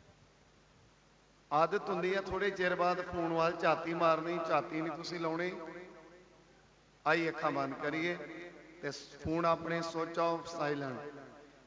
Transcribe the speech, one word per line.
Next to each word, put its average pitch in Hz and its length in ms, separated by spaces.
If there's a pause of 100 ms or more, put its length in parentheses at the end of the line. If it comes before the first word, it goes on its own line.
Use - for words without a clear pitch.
(1500)
ਆਦਤ 170 380
ਹੁੰਦੀ 180 240
ਆ 196 60
ਥੋੜੇ 190 300
ਚਿਰ 180 240
ਬਾਅਦ 175 260
ਫੋਨ 175 320
ਵੱਲ 165 200
ਝਾਤੀ 170 420
ਮਾਰਨੀ, 165 440 (100)
ਝਾਤੀ 156 320
ਨਹੀਂ 160 120
ਤੁਸੀਂ 165 280
ਲਾਉਣੀ। 170 400 (1500)
ਆਈ 165 220
ਅੱਖਾਂ 156 220
ਬੰਦ 139 320
ਕਰੀਏ 160 320 (680)
ਤੇ 147 80
ਫੋਨ 160 540
ਆਪਣੇ 165 380
ਸਵਿਚ 165 360
ਆਫ, 165 280
ਸਾਇਲੈਂਟ। 143 680 (540)